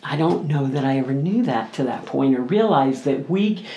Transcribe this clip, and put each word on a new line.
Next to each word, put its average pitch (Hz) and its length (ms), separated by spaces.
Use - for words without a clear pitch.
I 143 140
don't 165 320
know 143 180
that 135 180
I 135 140
ever 131 140
knew 185 320
that 113 300
to 135 100
that 117 220
point 135 300
or 123 60
realized 143 640
that 135 260
we, 208 340